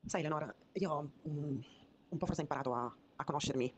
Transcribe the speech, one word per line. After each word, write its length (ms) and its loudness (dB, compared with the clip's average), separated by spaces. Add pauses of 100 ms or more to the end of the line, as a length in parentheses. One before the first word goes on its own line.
Sai, 140 2
Eleonora, 340 0 (180)
io 180 2
ho 200 0 (120)
un, 400 -2 (460)
un 100 -4
po' 80 0
forse 160 0
imparato 320 0
a, 200 0 (220)
a 80 -4
conoscermi. 540 0